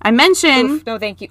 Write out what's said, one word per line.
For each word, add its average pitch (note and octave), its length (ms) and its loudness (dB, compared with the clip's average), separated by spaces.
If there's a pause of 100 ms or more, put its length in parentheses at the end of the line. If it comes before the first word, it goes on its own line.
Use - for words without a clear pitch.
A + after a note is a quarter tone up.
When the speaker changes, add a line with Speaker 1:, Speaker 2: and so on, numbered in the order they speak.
Speaker 1:
I G#3+ 80 0
mentioned" C#4 600 2
Speaker 2:
Oof, D4+ 160 -6
no, A3+ 120 -8
thank G3+ 240 -10
you. G3+ 80 -16